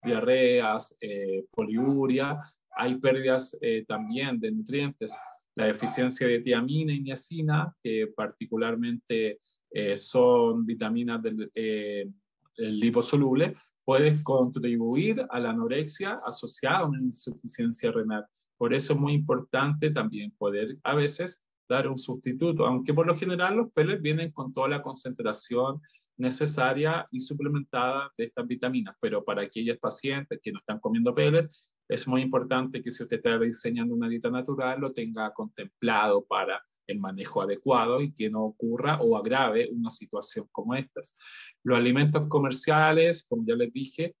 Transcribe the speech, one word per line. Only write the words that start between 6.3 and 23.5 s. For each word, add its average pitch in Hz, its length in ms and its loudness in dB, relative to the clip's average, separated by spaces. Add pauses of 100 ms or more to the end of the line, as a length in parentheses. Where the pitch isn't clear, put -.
tiamina 131 520 2
y 139 80 -2
niacina, 156 840 -2
que 110 320 0
particularmente, 113 1300 -2 (300)
eh, 101 260 -2
son 117 720 4
vitaminas 113 560 -2
del, 107 320 -4
eh, 104 560 -4 (460)
el 107 220 -4
liposoluble, 131 800 2 (280)
puede 151 380 6
contribuir 127 1040 2
a 123 120 -4
la 233 100 0
anorexia 202 720 -2
asociada 143 540 -2
a 175 80 0
una 135 140 -2
insuficiencia 117 880 -4
renal. 110 340 -2 (320)
Por 120 160 0
eso 143 200 2
es 143 80 4
muy 143 120 2
importante 147 800 0
también 107 480 -2
poder 104 460 -2
a 139 100 0
veces 147 500 -2 (240)
dar 131 200 0
un 131 100 -4
sustituto, 131 680 0
aunque 127 300 2
por 165 140 4
lo 170 80 2
general 185 400 0